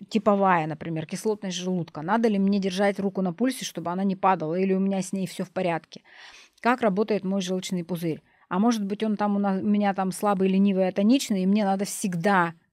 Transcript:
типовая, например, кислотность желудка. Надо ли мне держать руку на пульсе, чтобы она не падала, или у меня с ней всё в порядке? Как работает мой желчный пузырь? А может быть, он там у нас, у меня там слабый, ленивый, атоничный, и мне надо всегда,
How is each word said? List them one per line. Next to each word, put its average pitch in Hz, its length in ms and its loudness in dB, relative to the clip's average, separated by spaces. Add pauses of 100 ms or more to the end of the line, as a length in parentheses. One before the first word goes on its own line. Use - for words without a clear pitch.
(100)
типовая, 196 580 2
например, 156 380 -6
кислотность 196 520 -6
желудка. 175 440 -4
Надо 226 260 0
ли 202 100 2
мне 196 220 2
держать 196 400 0
руку 190 220 -2
на 180 120 0
пульсе, 254 320 -2
чтобы 170 260 -8
она 185 120 -2
не 190 120 0
падала, 180 400 2
или 190 180 2
у 190 60 2
меня 196 220 0
с - 100 -12
ней 190 140 -4
всё - 180 -8
в - 80 -10
порядке? 170 500 -4 (600)
Как 240 200 0
работает 208 420 0
мой 190 180 -2
желчный 185 420 -4
пузырь? 165 380 -4 (280)
А 180 100 0
может 226 260 2
быть, 208 180 -6
он 214 120 0
там 208 200 0
у 202 40 0
нас, 190 220 0
у - 40 -4
меня 202 280 2
там 190 180 -2
слабый, 190 380 0
ленивый, 190 380 4
атоничный, 202 560 2
и - 20 2
мне 208 180 2
надо 196 220 0
всегда, 175 680 0 (180)